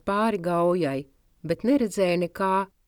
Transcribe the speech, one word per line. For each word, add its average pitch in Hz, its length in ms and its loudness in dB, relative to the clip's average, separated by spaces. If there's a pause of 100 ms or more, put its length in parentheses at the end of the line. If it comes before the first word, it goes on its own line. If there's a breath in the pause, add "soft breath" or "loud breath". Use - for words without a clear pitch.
pāri 208 320 0
Gaujai, 170 600 0 (420)
bet 165 240 -4
neredzēja 202 560 2
nekā, 190 320 -2 (340)